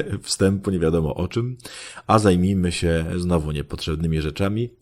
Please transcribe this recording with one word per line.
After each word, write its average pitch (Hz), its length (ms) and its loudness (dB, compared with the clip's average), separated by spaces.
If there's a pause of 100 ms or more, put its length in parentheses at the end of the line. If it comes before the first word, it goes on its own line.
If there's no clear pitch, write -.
<laughs> - 220 -6
wstępu, 98 480 0
nie 92 80 0
wiadomo 80 360 2
o 90 120 -2
czym, 120 300 -4 (500)
a 110 120 6
zajmijmy 92 520 4
się 82 340 0 (120)
znowu 85 340 0
niepotrzebnymi 78 680 -2
rzeczami, 98 480 -2 (120)